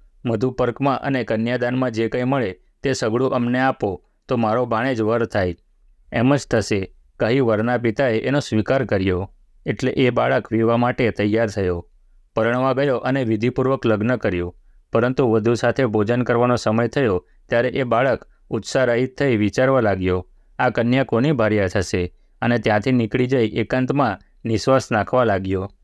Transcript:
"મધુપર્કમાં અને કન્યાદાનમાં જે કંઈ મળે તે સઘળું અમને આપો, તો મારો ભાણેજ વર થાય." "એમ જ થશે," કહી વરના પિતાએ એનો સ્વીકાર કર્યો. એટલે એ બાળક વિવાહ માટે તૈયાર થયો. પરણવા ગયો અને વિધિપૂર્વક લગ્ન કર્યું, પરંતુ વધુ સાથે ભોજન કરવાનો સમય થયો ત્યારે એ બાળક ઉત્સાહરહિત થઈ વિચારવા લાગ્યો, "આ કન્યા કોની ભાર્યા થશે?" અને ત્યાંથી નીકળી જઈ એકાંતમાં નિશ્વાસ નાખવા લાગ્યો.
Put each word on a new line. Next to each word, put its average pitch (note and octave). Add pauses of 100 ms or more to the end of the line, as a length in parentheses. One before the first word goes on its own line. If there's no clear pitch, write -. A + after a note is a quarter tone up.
(260)
"મધુપર્કમાં B2
અને C3+
કન્યાદાનમાં A#2+
જે A2+
કંઈ B2
મળે B2+ (240)
તે C3+
સઘળું B2
અમને B2
આપો, B2+ (240)
તો B2+
મારો A#2
ભાણેજ A#2
વર A2+
થાય." F#2 (580)
"એમ B2+
જ C3+
થશે," G2+ (260)
કહી B2
વરના A#2
પિતાએ A#2
એનો C3+
સ્વીકાર B2
કર્યો. F#2+ (320)
એટલે B2+
એ B2+
બાળક B2
વિવાહ A2+
માટે A#2+
તૈયાર G#2
થયો. F2+ (460)
પરણવા B2
ગયો C3+
અને C3
વિધિપૂર્વક B2
લગ્ન A2
કર્યું, F2+ (360)
પરંતુ B2
વધુ A2+
સાથે A#2+
ભોજન A2
કરવાનો B2
સમય A#2
થયો A2+ (240)
ત્યારે B2
એ C3+
બાળક A#2+ (240)
ઉત્સાહરહિત B2
થઈ C3
વિચારવા B2+
લાગ્યો, F#2 (320)
"આ B2+
કન્યા B2
કોની B2+
ભાર્યા G#2+
થશે?" F2+ (280)
અને A#2+
ત્યાંથી G#2+
નીકળી B2
જઈ B2+
એકાંતમાં B2+ (260)
નિશ્વાસ B2
નાખવા A#2+
લાગ્યો. F#2+ (120)